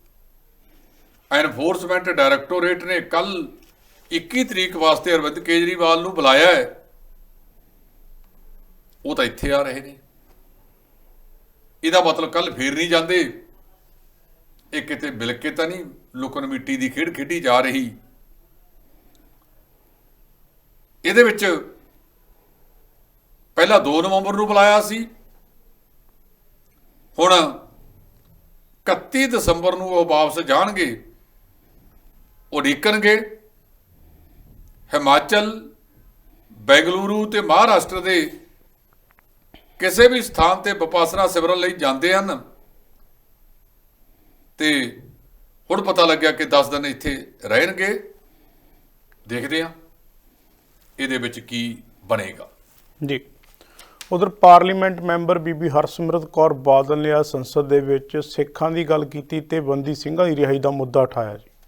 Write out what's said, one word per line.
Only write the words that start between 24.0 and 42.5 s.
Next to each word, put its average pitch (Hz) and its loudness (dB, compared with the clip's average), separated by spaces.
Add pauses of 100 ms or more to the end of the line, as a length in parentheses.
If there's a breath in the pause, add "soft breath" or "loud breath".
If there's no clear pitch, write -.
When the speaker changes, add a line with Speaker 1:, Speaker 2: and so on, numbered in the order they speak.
Speaker 1:
ਨਵੰਬਰ 190 0
ਨੂੰ 208 -2
ਬੁਲਾਇਆ 208 6
ਸੀ, 220 -6 (2000)
ਹੁਣ 180 4
ਇਕੱਤੀ - -4
ਦਸੰਬਰ 180 0
ਨੂੰ 185 -6
ਉਹ 175 2
ਵਾਪਸ 151 2
ਜਾਣਗੇ। 160 -2 (1400)
ਉਡੀਕਣਗੇ। 208 0 (1500)
ਹਿਮਾਚਲ, 277 0 (760)
ਬੈਂਗਲੁਰੂ 180 2
ਤੇ 214 -2
ਮਹਾਰਾਸ਼ਟਰ 185 4
ਦੇ 175 -2 (1400)
ਕਿਸੇ 185 6
ਵੀ 247 0
ਸਥਾਨ 185 0
ਤੇ 202 -4
ਵਿਪਾਸਨਾ 180 0
ਸਿਮਰਨ 170 0
ਲਈ 180 0
ਜਾਂਦੇ 143 0
ਹਨ। 190 -2 (2250)